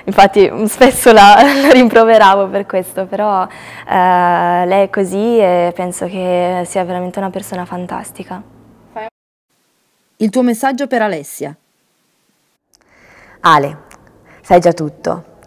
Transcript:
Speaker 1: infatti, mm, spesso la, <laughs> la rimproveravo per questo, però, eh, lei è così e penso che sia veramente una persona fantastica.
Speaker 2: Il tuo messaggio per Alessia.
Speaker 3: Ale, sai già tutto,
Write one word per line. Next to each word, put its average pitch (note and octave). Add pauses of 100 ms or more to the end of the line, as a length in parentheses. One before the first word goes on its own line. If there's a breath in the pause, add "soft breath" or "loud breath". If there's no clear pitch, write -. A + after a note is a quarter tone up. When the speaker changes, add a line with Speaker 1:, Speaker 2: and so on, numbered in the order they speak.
Speaker 1:
infatti, G3
mm, G3+
spesso B3+
la, G#3
<laughs> C#4
la C#4
rimproveravo A3
per G3
questo, F#3+
però, G3 (400 loud breath)
eh, F3
lei G3
è F#3+
così G3+
e F3+
penso F3+
che F3+
sia F#3
veramente F3+
una G3
persona F#3
fantastica. F#3 (1700)
Speaker 2:
Il G#3+
tuo B3+
messaggio B3+
per A#3
Alessia. D3+ (1900 soft breath)
Speaker 3:
Ale, D3+ (640 soft breath)
sai F3+
già E3+
tutto, E3 (220)